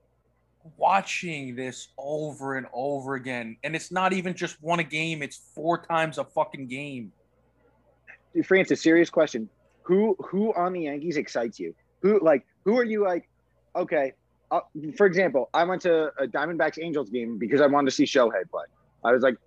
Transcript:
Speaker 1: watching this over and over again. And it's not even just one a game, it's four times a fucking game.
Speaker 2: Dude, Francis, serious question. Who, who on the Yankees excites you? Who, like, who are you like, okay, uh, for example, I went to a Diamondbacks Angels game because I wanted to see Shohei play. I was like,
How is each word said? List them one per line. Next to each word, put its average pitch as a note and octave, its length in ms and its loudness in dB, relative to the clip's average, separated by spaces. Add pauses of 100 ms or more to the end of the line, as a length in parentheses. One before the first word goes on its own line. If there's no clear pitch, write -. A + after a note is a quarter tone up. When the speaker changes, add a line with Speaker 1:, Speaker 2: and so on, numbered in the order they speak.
(760)
Speaker 1:
watching D#3 800 0
this B2+ 420 -8
over C3+ 580 -6
and C3 180 -6
over C3+ 420 -4
again. A#2+ 480 -8
And D3+ 120 -6
it's D#3 160 -10
not F#3 220 0
even F#3 220 -4
just - 260 -8
one E3 180 -2
a E3 40 -2
game, D#3 400 -6
it's C3+ 140 -12 (180)
four E3 280 -2
times D#3+ 340 -2
a C#3 60 -4
fucking D3 440 -4
game. B2+ 440 -10 (1200)
Speaker 2:
Dude, D#3+ 120 0
Francis, F3+ 360 2
serious E3 280 6
question. B2+ 400 0 (340)
Who, G3 360 2
who G3+ 340 -2
on F3 200 0
the F3+ 80 -6
Yankees D3 360 -4
excites A#2 420 -4
you? E2+ 140 -8 (280)
Who, G3+ 200 4
like, D#3 240 4 (200)
who A3 120 4
are B3 60 2
you G#3+ 200 0
like, F3+ 240 -2 (480)
okay, D#3 380 -2 (380)
uh, E3 80 0 (360)
for G#3 120 4
example, D#3+ 460 2
I D#3 100 4
went F3 200 -2
to D#3+ 360 2
a C3+ 80 -2
Diamondbacks D#3 540 -2
Angels D3 280 -4
game A#2 300 -4
because C#3 220 2
I D3 60 8
wanted C#3 220 4
to B2 60 -2
see D3 80 2
Shohei A2+ 460 2
play. D#2 160 -8 (380)
I A#2 100 4
was B2 100 4
like, C3 240 4